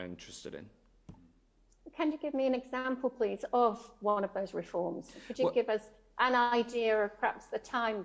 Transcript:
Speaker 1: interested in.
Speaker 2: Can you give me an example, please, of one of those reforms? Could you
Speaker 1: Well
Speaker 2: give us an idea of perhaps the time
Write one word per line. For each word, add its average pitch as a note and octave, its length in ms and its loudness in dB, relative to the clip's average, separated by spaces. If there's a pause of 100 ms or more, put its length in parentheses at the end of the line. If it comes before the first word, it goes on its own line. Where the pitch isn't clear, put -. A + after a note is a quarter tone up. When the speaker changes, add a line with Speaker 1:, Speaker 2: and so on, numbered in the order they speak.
Speaker 1:
interested - 520 -12
in. D2 100 -12 (1300)
Speaker 2:
Can D#4 160 0
you D#4 60 -6
give D4 160 -6
me C4+ 140 0
an C4 80 2
example, B3+ 540 -4
please, G3+ 440 -2
of A#3 260 4 (220)
one G#3 240 2
of - 80 -4
those G3 200 -4
reforms? - 580 -4 (160)
Could - 120 -6
you B3+ 60 4
Speaker 1:
Well - 80 2
Speaker 2:
give A3+ 160 2
us G#3+ 140 0 (360)
an B3+ 160 4
idea A#3 720 4
of G3+ 140 -6
perhaps - 260 -2
the A3 140 -4
time A3 460 -2